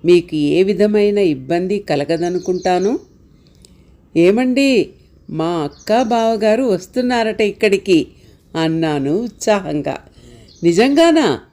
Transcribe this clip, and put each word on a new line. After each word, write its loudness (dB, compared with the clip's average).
మీకు 2
ఏ 2
విధమైన 0
ఇబ్బంది -2
కలగదనుకుంటాను. -2
ఏమండి, 2
మా -6
అక్క -2
బావగారు 0
వస్తున్నారట -2
ఇక్కడికి 0
అన్నాను -2
ఉత్సాహంగా. -4
నిజంగానా? 2